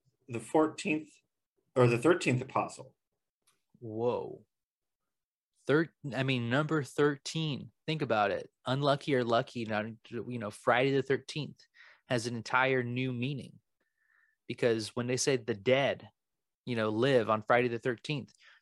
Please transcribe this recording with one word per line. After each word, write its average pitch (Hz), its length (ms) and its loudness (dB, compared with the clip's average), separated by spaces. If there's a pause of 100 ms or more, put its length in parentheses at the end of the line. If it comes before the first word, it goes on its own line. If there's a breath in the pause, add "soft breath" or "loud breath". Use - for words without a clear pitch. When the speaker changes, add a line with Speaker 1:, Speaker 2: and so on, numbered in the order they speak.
(300)
Speaker 1:
the 117 100 -6
fourteenth 156 680 0 (640)
or 123 120 8
the 117 100 4
thirteenth 147 440 2
apostle. - 520 -6 (880)
Speaker 2:
Whoa. 107 600 -4 (1300)
Thir-, 156 220 2 (260)
I 131 80 -2
mean, 123 260 0
number 147 340 0
thirteen. 143 840 -2 (160)
Think 156 160 -4
about 110 300 2
it. - 180 -6 (160)
Unlucky 139 500 0
or 123 80 2
lucky, 117 420 0
not, 107 200 -4 (240)
you 120 300 -8
know, 104 100 -6
Friday 127 420 2
the 135 120 2
thirteenth 135 540 -4 (520 soft breath)
has 120 160 0
an 120 100 -4
entire 131 480 2
new 123 280 -4
meaning. 123 420 -6 (1000)
Because 113 420 0
when 120 120 -4
they 127 100 -2
say 135 200 0
the 117 180 -4
dead, 127 520 0 (600)
you 123 80 -4
know, 110 140 0
live 117 380 4
on 110 140 2
Friday 123 280 4
the 117 100 -4
thirteenth, 131 520 -6 (300 soft breath)